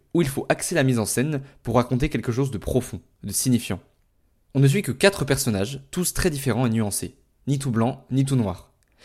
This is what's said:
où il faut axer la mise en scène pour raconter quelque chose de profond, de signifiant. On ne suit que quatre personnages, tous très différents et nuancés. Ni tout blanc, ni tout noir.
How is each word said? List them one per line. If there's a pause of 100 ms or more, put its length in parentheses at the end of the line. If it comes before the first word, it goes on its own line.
(140)
où
il
faut
axer
la
mise
en
scène (200)
pour
raconter
quelque
chose
de
profond, (220)
de
signifiant. (760)
On
ne
suit
que
quatre
personnages,
tous
très
différents
et
nuancés. (320)
Ni
tout
blanc,
ni
tout
noir. (320)